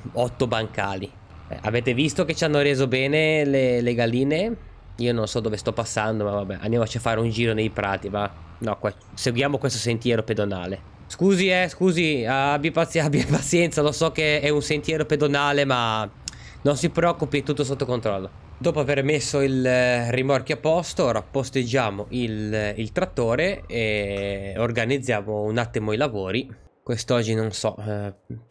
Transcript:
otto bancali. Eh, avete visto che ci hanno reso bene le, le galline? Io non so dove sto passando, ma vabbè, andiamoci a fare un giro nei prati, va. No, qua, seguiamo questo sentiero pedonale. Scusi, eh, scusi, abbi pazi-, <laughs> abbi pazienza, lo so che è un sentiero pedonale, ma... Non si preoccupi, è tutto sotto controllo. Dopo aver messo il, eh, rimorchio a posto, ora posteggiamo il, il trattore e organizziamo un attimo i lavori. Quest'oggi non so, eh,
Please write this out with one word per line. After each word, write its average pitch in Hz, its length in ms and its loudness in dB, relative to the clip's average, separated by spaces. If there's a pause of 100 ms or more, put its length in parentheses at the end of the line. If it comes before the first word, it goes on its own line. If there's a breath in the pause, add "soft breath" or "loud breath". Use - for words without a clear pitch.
(120)
otto 120 340 0
bancali. 101 640 -4 (380)
Eh, - 140 -10
avete 117 320 0
visto 156 300 0
che 156 100 -2
ci 170 100 -2
hanno 147 160 4
reso 139 260 4
bene 147 580 2
le, 131 360 4
le 120 140 2
galline? 139 640 0 (420)
Io 120 140 2
non 113 140 0
so 120 140 -2
dove 107 160 -2
sto 107 160 -4
passando, 110 520 -2
ma 104 60 0
vabbè, 101 300 -4
andiamoci 113 360 0
a 113 40 -4
fare 113 200 0
un 117 80 0
giro 113 240 0
nei 110 180 0
prati, 98 380 -2
va. 101 240 -4 (260)
No, 107 200 -4
qua, 104 160 -2 (200)
seguiamo 135 440 0
questo 120 200 -2
sentiero 113 440 0
pedonale. 98 720 -4 (140)
Scusi, 190 400 4
eh, 180 200 4
scusi, 160 580 2
abbi 139 440 2
pazi-, 165 280 0
<laughs> - 20 2
abbi 143 240 2
pazienza, 156 580 2
lo 147 100 2
so 160 180 0
che 151 300 2
è 147 80 0
un 147 140 2
sentiero 151 420 -2
pedonale, 143 600 2
ma... 113 440 0 (540 loud breath)
Non 139 140 4
si 160 140 0
preoccupi, 165 500 0
è - 20 -4
tutto 147 220 0
sotto 131 220 -4
controllo. 110 580 -4 (140)
Dopo 151 220 0
aver 135 240 2
messo 143 380 2
il, 135 240 2
eh, 123 440 4
rimorchio 131 440 2
a - 40 -8
posto, 160 460 0
ora 110 180 2
posteggiamo 120 880 -2
il, 107 680 -2
il 110 140 -6
trattore 160 760 0
e 101 880 -2
organizziamo 113 840 -2
un 107 160 -2
attimo 110 340 -2
i 107 40 -2
lavori. 110 680 -4 (180)
Quest'oggi 117 520 0
non 110 180 -2
so, 104 240 -4
eh, 104 380 -6 (360)